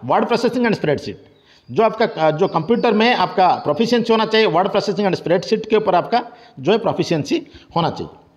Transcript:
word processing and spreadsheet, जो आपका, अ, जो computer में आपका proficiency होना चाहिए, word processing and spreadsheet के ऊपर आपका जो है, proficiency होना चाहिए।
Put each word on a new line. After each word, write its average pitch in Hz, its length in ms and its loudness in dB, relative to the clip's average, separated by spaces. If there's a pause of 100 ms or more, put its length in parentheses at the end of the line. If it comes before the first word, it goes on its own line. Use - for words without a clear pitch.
(100)
word 190 120 2
processing 240 400 0
and 226 100 2
spreadsheet, 143 420 -2 (560)
जो 139 120 0
आपका, 226 460 0
अ, - 20 4
जो 156 180 0
computer 226 440 0
में 226 220 2
आपका - 340 2
proficiency 226 640 0
होना 226 120 2
चाहिए, 220 220 2
word 170 200 2
processing 208 400 -2
and 175 80 2
spreadsheet 180 520 -2
के 220 100 0
ऊपर 190 180 0
आपका 226 280 0 (380)
जो 139 120 2
है, 226 60 4
proficiency 170 680 -2 (300)
होना 165 140 0
चाहिए। 85 280 -12 (180)